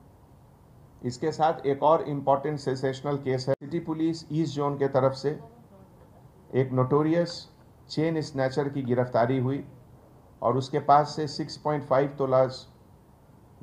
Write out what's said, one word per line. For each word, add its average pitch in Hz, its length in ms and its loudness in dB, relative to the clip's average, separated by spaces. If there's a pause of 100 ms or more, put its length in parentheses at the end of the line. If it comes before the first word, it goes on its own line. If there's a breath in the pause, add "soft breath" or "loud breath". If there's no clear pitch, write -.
(1040)
इसके 123 280 -4
साथ 160 340 0
एक 135 180 0
और 160 180 6
important 139 580 0
sensational 135 580 -2
case 131 320 -2
है। 135 40 4
City 147 260 -6
Police 160 520 -4
East 151 240 -2
Zone 143 220 -2
के 139 100 2
तरफ 135 260 2
से 151 260 -4 (1160)
एक 123 160 2
notorious 151 800 2 (400)
chain 160 320 0
snatcher 135 480 -2
की 143 120 -6
गिरफ्तारी 123 580 2
हुई 131 280 -2 (720)
और 120 160 2
उसके 135 220 -2
पास 143 360 4
से 151 120 -4
सिक्स 151 300 -10
पॉइंट 151 260 -2
फ़ाइव 139 340 2
तोलास 131 560 0 (880)